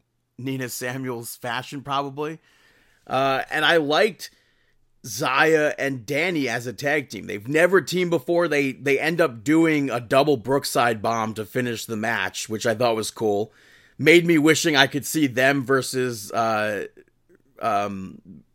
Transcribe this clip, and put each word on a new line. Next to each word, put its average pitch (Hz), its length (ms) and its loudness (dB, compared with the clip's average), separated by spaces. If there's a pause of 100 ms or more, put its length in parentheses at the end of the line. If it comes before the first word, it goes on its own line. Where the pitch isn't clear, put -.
(380)
Nina 131 320 -6
Samuels 127 640 -8
fashion, 127 460 -8
probably. 143 580 -6 (680)
Uh, 135 420 0
and 156 160 -2
I 170 120 6
liked 160 540 0 (760)
Xia 147 720 2
and 131 280 -4
Dani 151 420 -2
as 117 180 -4
a 123 80 -8
tag 143 360 -2
team. 92 180 -12
They've 101 200 -8
never 175 340 4
teamed 175 280 0
before. 170 380 2
They, 143 240 2
they 135 280 0
end 160 220 2
up 117 220 0
doing 151 480 2
a 120 80 -2
double 135 380 2
Brookside 120 640 0
bomb 113 340 -2
to 107 100 -6
finish 120 400 -4
the 113 100 -8
match, 107 540 -4
which 110 160 -4
I 117 80 2
thought 117 220 0
was 107 160 -4
cool. 107 420 -2 (460)
Made 165 260 6
me 170 140 4
wishing 156 360 2
I 135 120 4
could 131 180 -4
see 156 220 0
them 131 360 2
versus, 123 680 -2
uh, 107 560 -2 (760)
um, 98 800 -4 (120)